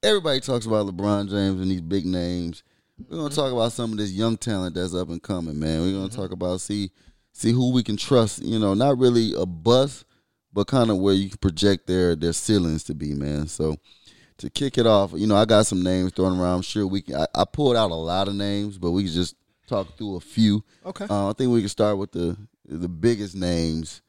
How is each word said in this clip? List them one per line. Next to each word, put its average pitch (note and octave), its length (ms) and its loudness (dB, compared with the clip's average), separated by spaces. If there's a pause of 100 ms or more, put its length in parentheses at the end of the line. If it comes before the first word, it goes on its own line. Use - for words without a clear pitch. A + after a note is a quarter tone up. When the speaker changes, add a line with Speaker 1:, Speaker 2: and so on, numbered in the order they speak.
Speaker 1:
everybody D#3+ 380 2
talks A#2+ 240 -2
about G#2+ 200 2
LeBron G2+ 440 0
James G2 320 0
and F#2 100 0
these F#2 100 -2
big E2 240 -2
names. F2 580 -4 (340)
We're - 200 -14
gonna D3+ 120 -6
Speaker 2:
Mm-hmm. C#3+ 60 -8
Speaker 1:
talk C3+ 180 0
about A#2 180 0
some A#2 220 -4
of G#2+ 40 -6
this G#2 140 -4
young A2 260 0
talent F#2 380 -4
that's F2+ 180 -4
up F2+ 160 -4
and E2+ 140 -8
coming, E2 340 -6
man. D#2+ 240 0
We're F#2 120 0
gonna F#2+ 160 -6
Speaker 2:
Mm-hmm. G#2 120 -10
Speaker 1:
talk F2+ 100 -8
about, F2+ 300 -4
see, G#2 300 -4 (400)
see - 200 0
who B2+ 200 4
we B2+ 100 4
can G#2 160 -2
trust, A2+ 460 2
you A2 160 -2
know, G2+ 140 2
not B2+ 260 2
really A#2+ 360 4
a F#2 100 -2
bust, A#2 600 0 (480)
but G2+ 160 -2
kinda A#2 260 4
where F#2+ 180 4
you G2 160 2
can - 80 -18
project G2 500 2
their, F2+ 280 2
their E2 180 -2
ceilings E2 500 0
to - 100 -8
be, D2 200 -6
man. D2 340 -4
So D#2 300 -4 (600)
to - 100 -10
kick - 280 -4
it A#2+ 80 4
off, G2+ 300 6
you G#2 120 0
know, G#2 80 4
I G#2+ 100 6
got A2 200 6
some F#2+ 160 0
names F#2 320 0
thrown F#2 260 2
around. F2+ 180 2
I'm F#2 40 -2
sure G2+ 240 -2
we F#2+ 160 -2
can, - 140 -10
I, D2+ 200 0
I G2 100 2
pulled C3+ 320 2
out G#2+ 140 2
a E2 40 -4
lot F2 320 -2
of G2+ 80 -4
names, G2+ 420 -4
but F2 140 -2
we F#2+ 140 2
can E2+ 80 -4
just F2 220 -2 (320)
talk G2 300 -6
through G2+ 180 -8
a F2 60 -8
few. G#2+ 420 2 (220)
Speaker 2:
Okay. F#3+ 240 -10
Speaker 1:
Uh, G2+ 200 0
I G#2+ 40 -4
think B2 180 0
we A#2+ 100 4
can G2+ 80 -2
start G#2 280 0
with G2 140 -6
the, F2 260 -4 (280)
the E2 240 -6
biggest G2 460 -2
names E2 720 -2